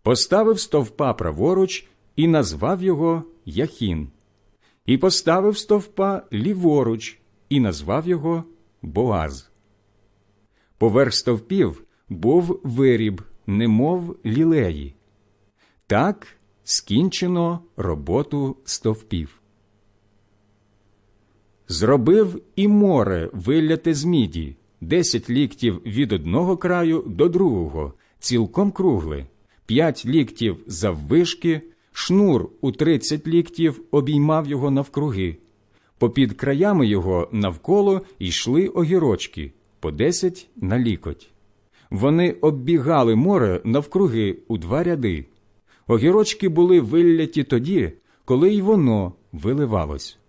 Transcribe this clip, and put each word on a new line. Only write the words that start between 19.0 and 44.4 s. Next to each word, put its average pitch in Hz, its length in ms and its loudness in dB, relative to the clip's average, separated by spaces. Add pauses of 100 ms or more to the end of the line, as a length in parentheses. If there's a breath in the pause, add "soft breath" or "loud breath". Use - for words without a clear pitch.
Зробив 202 720 2 (140)
і 196 120 2
море 143 640 2
вилляте 156 600 0
з 143 120 -4
міді, 85 500 -2 (260)
десять 123 480 -2
ліктів 120 560 -2
від 113 260 -2
одного 107 460 -2
краю 170 500 0
до 175 220 2
другого, 87 640 -2 (260)
цілком 127 520 0
кругле, 80 540 -2 (400)
п'ять 143 400 0
ліктів 117 520 0 (100)
заввишки, 107 920 -2 (300 soft breath)
шнур 180 580 2 (120)
у 135 100 -2
тридцять 151 560 -2
ліктів 165 540 0 (100)
обіймав 147 560 2
його 139 240 -2
навкруги. 135 640 -2 (600)
Попід 123 360 2
краями 143 540 2
його 90 440 0
навколо 185 680 0 (180 loud breath)
йшли 123 480 0
огірочки, 147 840 -2 (260)
по 80 120 -6
десять 175 640 -2
на 98 240 -2
лікоть. - 520 -6 (580 soft breath)
Вони 156 420 2
оббігали 139 840 0
море 123 480 2
навкруги 113 720 0 (100)